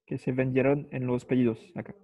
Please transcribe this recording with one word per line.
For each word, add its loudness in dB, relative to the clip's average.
que -8
se -4
vendieron 2
en -6
los -2
pedidos 0
acá. -10